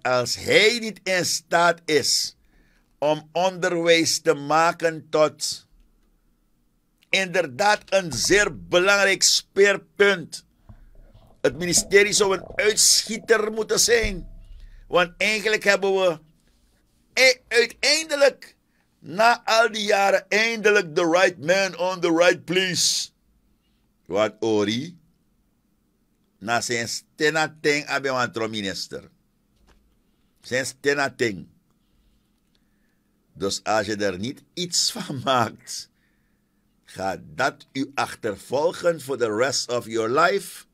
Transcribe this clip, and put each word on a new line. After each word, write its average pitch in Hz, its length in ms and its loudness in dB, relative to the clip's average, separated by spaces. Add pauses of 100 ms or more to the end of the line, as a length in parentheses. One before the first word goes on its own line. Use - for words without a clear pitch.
als 123 340 0
hij 170 420 2
niet 220 240 -10
in 185 220 -2
staat 170 600 0
is - 520 0 (600)
om 151 340 -2
onderwijs 170 880 2
te 160 140 2
maken 160 760 0
tot - 560 0 (1400)
inderdaad 185 800 -2
een 185 260 -2
zeer 160 540 0
belangrijk 190 560 2
speerpunt. - 1200 0 (920)
Het 135 180 0
ministerie 196 540 2
zou 190 240 2
een - 100 -10 (100)
uitschieter 214 960 0
moeten 214 280 -2
zijn. 220 480 0 (600)
Want 175 280 0
eigenlijk 214 480 -2
hebben 196 300 2
we 185 240 0 (920)
e-, 254 360 2
uiteindelijk, 285 1080 0 (420)
na 220 460 0
al 226 280 2
die 214 120 -6
jaren, 196 440 2
eindelijk 208 640 0
the 170 160 2
right 180 280 2
man 180 400 0
on 180 220 -4
the 170 160 2
right 175 280 4
place. 180 640 -2 (1000)
Want 104 340 -2
Ori, 113 580 0 (1400)
na 113 220 -2
zijn 117 280 -4
stena 156 720 -2
ting, 147 260 0
abe 139 240 -4
wan 123 220 -2
tro 113 160 -4
minister. 98 640 -8 (1300)
Zijn 131 260 -4
stena 139 440 -2
ting. 110 380 -4 (1800)
Dus 95 320 -6
als 107 220 -2
je 107 100 -6
er 98 220 -4
niet 117 240 -10 (120)
iets - 380 -4
van 156 320 -10
maakt, - 640 -4 (920)
gaat 95 380 -6
dat 123 500 -6
u 135 220 -6
achtervolgen 135 1080 -4
for 131 180 -8
the 110 180 -2
rest 135 340 -2
of 117 160 -4
your 110 340 0
life. 190 540 0